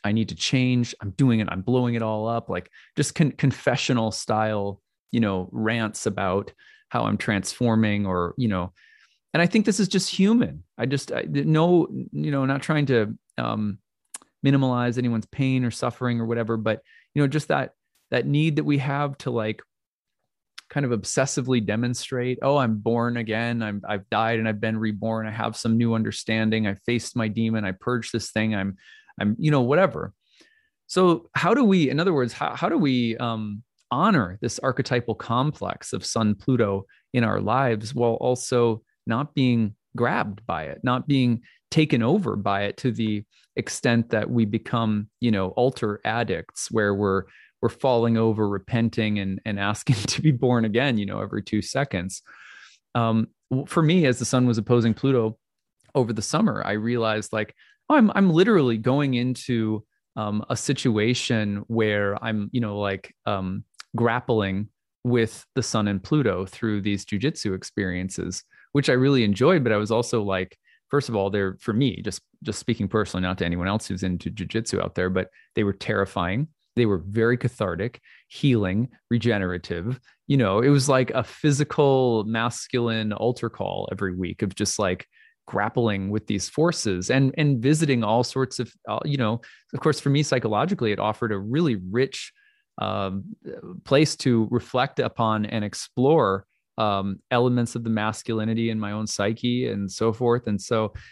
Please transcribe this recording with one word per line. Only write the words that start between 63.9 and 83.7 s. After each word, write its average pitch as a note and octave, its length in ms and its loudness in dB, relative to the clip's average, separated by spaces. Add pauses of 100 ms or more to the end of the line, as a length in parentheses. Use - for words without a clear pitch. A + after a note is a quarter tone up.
grappling A2 760 0 (340)
with A#2+ 420 0 (100)
the G#2+ 80 0
sun G#2+ 240 0
and G2+ 160 -2
Pluto G2+ 420 0
through G#2+ 360 -4
these G2+ 240 -2
jujitsu G#2+ 500 -2
experiences," F#2 880 -6 (280)
which C#3+ 180 2
I C3+ 40 6
really C3 300 4
enjoyed. B2 400 4
But A2+ 100 2
I G#2 40 4
was G#2 140 0
also A#2 320 0
like, F#2+ 340 -4 (320)
first C#3+ 200 0
of A2+ 60 -2
all, G2 140 0
they're, G2 300 -2
for A2+ 140 -4
me, A#2 280 0
just, G#2+ 200 -8 (220)
just G#2+ 160 -6
speaking A2 280 -2
personally, G2 360 -2
not F2+ 160 -2
to F2+ 60 0
anyone F2 220 -2
else G#2 200 -2
who's F#2 160 -6
into F2+ 280 -2
jujitsu G2 500 -4
out F2+ 140 -4
there, F#2 140 0
but F#2 200 -2 (260)
they G#2 80 2
were G2+ 100 0
terrifying. G2 760 -2 (320)
They A#2+ 60 4
were F#2+ 200 0
very A2+ 300 2
cathartic, G#2 640 -4 (300)
healing, A2+ 580 0 (220)
regenerative. G2+ 920 -2 (280)
You C#3 100 2
know, G#2 240 4
it C3+ 80 6
was C#3 180 4
like C3 240 4
a B2 140 -2
physical C3+ 960 2
masculine A2+ 880 -2
altar A#2 380 -2
call F#2+ 420 -6